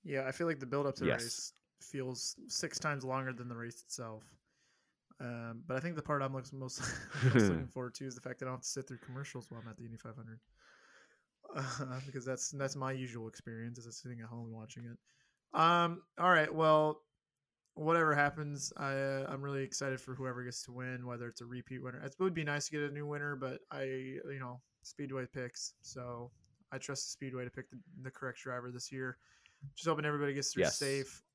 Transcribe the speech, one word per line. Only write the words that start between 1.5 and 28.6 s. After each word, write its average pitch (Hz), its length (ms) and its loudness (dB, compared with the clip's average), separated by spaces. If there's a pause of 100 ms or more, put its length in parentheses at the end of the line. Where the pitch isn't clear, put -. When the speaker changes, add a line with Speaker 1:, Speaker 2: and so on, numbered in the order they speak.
Speaker 1:
feels 127 560 -4 (120)
six - 300 -2
times 143 260 0
longer 131 280 0
than 123 160 -8
the 120 80 -6
race 117 260 -8
itself. 110 420 -8 (920)
Um, 117 480 -6
but 127 100 0
I 139 40 2
think 170 160 -2
the 147 60 -4
part 143 200 2
I'm 135 120 0
looks-, 127 180 -6
most, 131 280 -6
<laughs> 120 440 -2
most 120 100 8
Speaker 2:
<laughs> 110 140 10
Speaker 1:
looking 85 180 4
forward 123 300 -8
to 135 100 -8
is 127 80 -8
the 127 60 -14
fact 131 200 -8
that 131 60 -4
I - 20 -4
don't 127 100 -4
have - 40 -12
to - 60 -6
sit - 180 -4
through 123 120 -12
commercials 131 520 -10
while 117 120 -10
I'm 113 60 -12
at 110 80 -12
the 120 80 -12
Indy 113 120 -10
five 113 200 -12
hundred. 113 220 -14 (1160)
Uh, 131 520 -2
because 131 180 -8
that's, 127 260 -2
that's 135 260 -2
my 131 160 -2
usual 120 360 -6
experience, 117 500 -8
is 117 180 -14
sitting 123 240 -10
at 113 60 -10
home 117 200 -8
and 113 80 -8
watching 113 300 -12
it. 117 140 -12 (600)
Um, 170 440 6 (160)
all 175 120 8
right, 160 220 10
well, 156 500 8 (720)
whatever 160 400 6
happens, 143 640 2
I, 139 180 -2
uh, 135 340 0
I'm 139 140 -4
really 139 200 -2
excited 135 380 -2
for 131 140 -8
whoever 127 300 -4
gets 123 200 -6
to 127 80 -14
win, 127 340 -6
whether 120 220 -6
it's 117 120 -12
a 120 60 -10
repeat 123 360 -8
winner. 127 220 -8
It 139 140 -8
would 185 160 4
be 165 100 0
nice 147 220 0
to - 60 -4
get 147 180 0
a - 20 -8
new 147 140 -6
winner, 147 300 -2
but 131 240 -4 (100)
I, 143 140 -4
you 131 560 -6
know, 127 200 -8 (220)
Speedway 131 500 -6
picks, - 500 -6
so 120 480 -10 (420)
I 135 60 -8
trust 135 280 -6
the - 60 -8
Speedway 127 320 -6
to 123 60 -6
pick 131 200 -12
the, 127 80 -16 (240)
the 131 80 -8
correct 127 320 -8
driver 123 300 -6